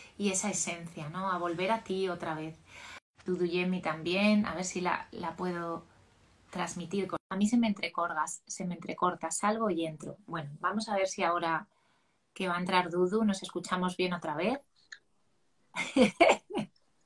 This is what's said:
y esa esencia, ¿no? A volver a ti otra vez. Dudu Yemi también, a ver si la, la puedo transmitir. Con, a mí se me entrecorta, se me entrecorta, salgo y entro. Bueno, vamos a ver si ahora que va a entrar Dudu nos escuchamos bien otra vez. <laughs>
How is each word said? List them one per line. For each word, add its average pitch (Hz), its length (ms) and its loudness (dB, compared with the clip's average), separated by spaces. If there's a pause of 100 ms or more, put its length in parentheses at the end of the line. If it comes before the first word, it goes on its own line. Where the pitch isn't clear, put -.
(180)
y 202 120 2
esa 196 200 -2
esencia, 170 600 -6
¿no? 190 200 -4
A 180 80 0
volver 175 320 0
a 220 120 0
ti 190 260 -2
otra 175 260 -4
vez. 156 220 -8 (680)
Dudu 180 200 0
Yemi 180 380 0
también, 185 640 2
a - 80 -4
ver 180 100 -4
si 185 160 -4
la, 175 300 -2
la 165 240 -6
puedo 170 500 -4 (680)
transmitir. 175 580 -4
Con, 165 100 -6 (100)
a 190 80 -6
mí 208 120 4
se 240 80 4
me 233 100 6
entrecorta, 170 580 0 (220)
se - 180 -8
me 175 100 -2
entrecorta, 165 580 -2
salgo 220 360 2
y 170 160 0
entro. 156 320 -8 (100)
Bueno, 160 240 -6 (100)
vamos 208 280 -2
a 214 60 -2
ver 190 140 2
si 190 160 -2
ahora 170 420 0 (680)
que 190 140 -4
va 175 100 0
a 175 40 0
entrar 180 280 4
Dudu 180 360 2
nos 196 180 2
escuchamos 180 540 -2
bien 175 160 2
otra 165 240 -4
vez. 202 240 0 (1120)
<laughs> - 960 4 (360)